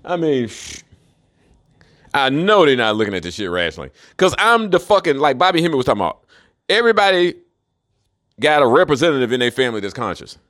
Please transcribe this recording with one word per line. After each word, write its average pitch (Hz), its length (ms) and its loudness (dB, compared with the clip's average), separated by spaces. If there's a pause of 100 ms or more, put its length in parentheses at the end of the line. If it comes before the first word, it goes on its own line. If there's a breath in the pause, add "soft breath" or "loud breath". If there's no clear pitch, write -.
I 180 100 -6
mean, 139 340 -2 (1600 soft breath)
I 135 160 0
know 180 360 4
they're 139 100 4
not 110 200 0
looking 104 180 -2
at 87 100 -6
this 87 120 -10
shit 101 140 -8
rationally. 85 420 -6 (260 soft breath)
'Cause 185 200 2
I'm 220 320 2
the 175 100 2
fucking, 175 380 0
like 139 200 0
Bobby 175 240 2
Hemmitt 165 160 -2
was 127 80 -2
talking 110 160 0
about, - 220 -6 (460 soft breath)
everybody 196 680 2 (1040)
got 147 220 2
a 127 60 4
representative 139 640 2
in 123 80 -2
their 120 120 0
family 120 300 -2
that's 98 120 -8
conscious. 95 440 -10 (120)